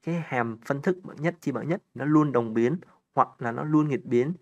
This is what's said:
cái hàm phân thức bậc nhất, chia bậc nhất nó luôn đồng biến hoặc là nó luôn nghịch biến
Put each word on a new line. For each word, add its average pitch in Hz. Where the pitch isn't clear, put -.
cái 165
hàm 117
phân 139
thức 180
bậc -
nhất, 170
chia 143
bậc 120
nhất 170
nó 127
luôn 151
đồng 117
biến 120
hoặc -
là 120
nó 127
luôn 151
nghịch 131
biến 127